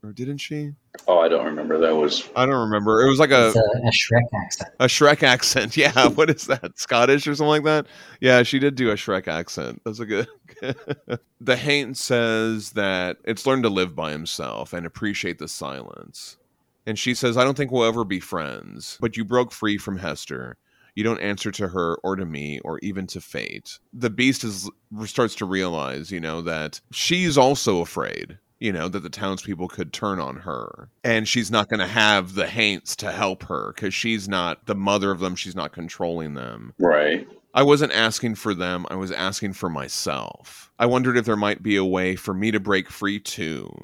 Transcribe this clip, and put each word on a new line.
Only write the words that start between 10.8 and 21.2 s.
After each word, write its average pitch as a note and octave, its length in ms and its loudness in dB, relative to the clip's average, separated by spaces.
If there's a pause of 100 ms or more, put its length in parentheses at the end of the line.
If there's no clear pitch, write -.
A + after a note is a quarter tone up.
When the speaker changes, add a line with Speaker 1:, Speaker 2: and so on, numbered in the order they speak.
Speaker 1:
The B2 160 2
Haint C3+ 420 0
says A2+ 720 0
that F#2 520 -2
it's A2 220 -4
learned C3 180 2
to A2+ 40 4
live F#2 280 0
by D#2+ 160 -4
himself C#2+ 600 -8
and F2 140 -8
appreciate G2 520 -6
the D2+ 100 -12
silence. G1+ 880 -14 (480)
And A2 120 -6
she B2 160 0
says, A#2+ 220 0
"I B2 80 6
don't C3+ 120 0
think C3+ 160 -4
we'll B2 120 4
ever A2+ 200 2
be F#2 160 -4
friends, B1 800 -10
but A#2 160 -4
you A2+ 80 -4
broke A#2+ 280 0
free G#2 260 -2
from G2 200 -6
Hester. C#2+ 580 -8 (380)
You G#2 100 -4
don't A2+ 160 0